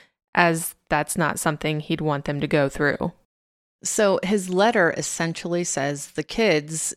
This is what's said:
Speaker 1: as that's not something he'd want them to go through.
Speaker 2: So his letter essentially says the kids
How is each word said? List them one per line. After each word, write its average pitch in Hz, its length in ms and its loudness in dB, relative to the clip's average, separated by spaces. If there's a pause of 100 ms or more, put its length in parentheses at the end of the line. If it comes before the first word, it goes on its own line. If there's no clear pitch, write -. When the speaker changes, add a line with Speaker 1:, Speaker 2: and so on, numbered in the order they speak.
(340)
Speaker 1:
as 170 400 2 (140)
that's 151 300 0
not 160 200 0
something 156 420 -2
he'd 156 200 -4
want 147 240 -2
them 143 160 -4
to 156 60 0
go 143 240 2
through. - 420 0 (680)
Speaker 2:
So 196 400 2
his 185 280 0
letter 196 440 4
essentially 170 680 -4
says 143 440 -4
the - 140 -6
kids 160 720 0